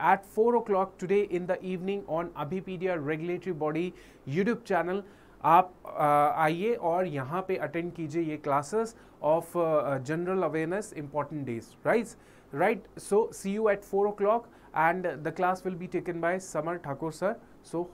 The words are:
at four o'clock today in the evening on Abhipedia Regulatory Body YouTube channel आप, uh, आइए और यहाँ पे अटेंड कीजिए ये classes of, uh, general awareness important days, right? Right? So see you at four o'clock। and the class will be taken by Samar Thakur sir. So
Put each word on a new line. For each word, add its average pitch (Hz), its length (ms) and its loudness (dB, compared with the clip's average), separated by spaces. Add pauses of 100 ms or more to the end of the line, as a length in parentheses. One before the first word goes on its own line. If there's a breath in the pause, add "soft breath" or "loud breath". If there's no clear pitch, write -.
at 190 240 4
four 233 320 2
o'clock 190 420 0
today 196 220 2 (100)
in 175 160 -2
the 180 140 -2 (140)
evening 190 340 -4
on 170 220 -2
Abhipedia 180 680 -4
Regulatory 170 560 -4
Body 156 400 -2 (320 loud breath)
YouTube 202 380 0
channel 175 380 0 (420 loud breath)
आप, 175 280 8 (120)
uh, 147 540 4
आइए 170 360 2
और 175 320 0
यहाँ 147 420 -4
पे 185 80 0
अटेंड 170 380 -4
कीजिए 165 280 -4
ये 151 200 -4
classes 151 540 0 (260 loud breath)
of, 160 320 2
uh, 151 440 2
general 175 460 -2
awareness 160 480 -2
important 147 540 -6
days, 117 380 -8
right? 214 320 2 (360 loud breath)
Right? 190 340 0 (100)
So 208 360 2
see 196 200 -6
you 214 160 0
at 202 160 0
four 196 240 2
o'clock। 208 400 2 (280 loud breath)
and 175 300 2 (160)
the 156 100 -4
class 185 320 0
will 190 100 -4
be 175 140 -10
taken 170 320 -4
by 170 180 0
Samar 170 400 -4
Thakur 156 340 -6
sir. 196 240 -2 (260 loud breath)
So 175 320 -6